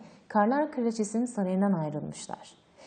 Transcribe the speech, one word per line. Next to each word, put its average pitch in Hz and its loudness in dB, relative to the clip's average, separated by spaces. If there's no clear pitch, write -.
Karlar 262 2
Kraliçesi'nin 226 0
sarayından 196 2
ayrılmışlar. - -4